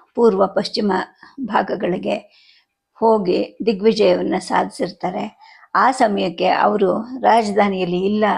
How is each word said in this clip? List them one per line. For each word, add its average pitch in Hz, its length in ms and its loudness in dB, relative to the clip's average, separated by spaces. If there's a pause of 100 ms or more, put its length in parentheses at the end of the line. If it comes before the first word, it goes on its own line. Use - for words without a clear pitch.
(160)
ಪೂರ್ವ, 196 320 4
ಪಶ್ಚಿಮ 208 440 -2 (500)
ಭಾಗಗಳಿಗೆ 202 720 -2 (800)
ಹೋಗಿ 220 720 0
ದಿಗ್ವಿಜಯವನ್ನ 196 760 2
ಸಾಧಿಸಿರ್ತಾರೆ. 202 960 -6 (380)
ಆ 214 160 2
ಸಮಯಕ್ಕೆ 196 560 0
ಅವರು 202 540 2 (200)
ರಾಜಧಾನಿಯಲ್ಲಿ 202 840 2
ಇಲ್ಲ 214 200 0 (120)